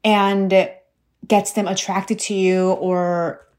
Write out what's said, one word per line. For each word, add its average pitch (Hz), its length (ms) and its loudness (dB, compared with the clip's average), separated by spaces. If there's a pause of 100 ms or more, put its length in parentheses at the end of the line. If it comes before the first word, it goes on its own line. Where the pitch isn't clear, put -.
and 196 680 2 (560)
gets 202 260 0
them 202 160 -2
attracted 190 500 -4
to - 160 -6
you 185 360 2
or 175 760 -2 (120)